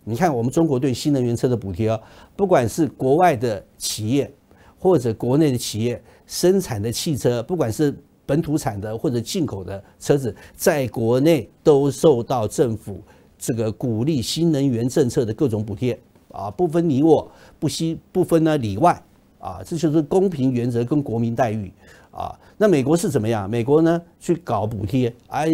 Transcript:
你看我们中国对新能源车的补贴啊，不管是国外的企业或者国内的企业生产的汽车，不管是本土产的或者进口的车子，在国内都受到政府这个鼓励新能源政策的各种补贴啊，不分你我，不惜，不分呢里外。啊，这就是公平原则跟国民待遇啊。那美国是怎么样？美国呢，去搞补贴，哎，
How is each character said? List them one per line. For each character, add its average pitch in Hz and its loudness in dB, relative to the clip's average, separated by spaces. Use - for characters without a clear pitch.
你 107 -6
看 156 0
我 120 -2
们 127 0
中 165 2
国 139 0
对 135 0
新 147 -2
能 131 2
源 120 0
车 131 0
的 123 2
补 98 -6
贴 107 -2
啊， 110 -2
不 202 0
管 151 4
是 160 0
国 135 0
外 175 4
的 107 -4
企 - -6
业 127 0
或 185 4
者 117 -2
国 127 0
内 151 4
的 123 -2
企 - -6
业 117 -4
生 190 2
产 123 -6
的 117 -4
汽 143 -4
车， 120 0
不 175 -6
管 123 -2
是 147 -2
本 147 0
土 151 -2
产 110 -6
的 107 -8
或 165 -4
者 120 -2
进 151 -4
口 98 -8
的 95 -10
车 147 2
子， 123 -4
在 147 0
国 117 0
内 147 2
都 143 4
受 131 4
到 117 -2
政 117 0
府 95 -12
这 - -4
个 110 -2
鼓 117 -2
励 151 0
新 160 0
能 139 2
源 117 0
政 131 2
策 127 0
的 107 -4
各 143 0
种 107 -2
补 104 -8
贴 127 -4
啊， 98 -10
不 180 -2
分 170 0
你 135 2
我， 156 4
不 156 -2
惜， 160 -4
不 180 2
分 170 2
呢 156 2
里 104 -4
外。 151 2
啊， 92 -12
这 175 -8
就 156 0
是 156 2
公 185 2
平 135 0
原 123 -2
则 120 0
跟 147 -2
国 110 -4
民 117 -2
待 123 0
遇 104 -8
啊。 50 -12
那 208 2
美 160 4
国 143 2
是 180 0
怎 131 0
么 107 -2
样？ 104 -2
美 117 -2
国 143 4
呢， 165 2
去 - -2
搞 107 -4
补 107 -6
贴， 120 -2
哎， 143 -4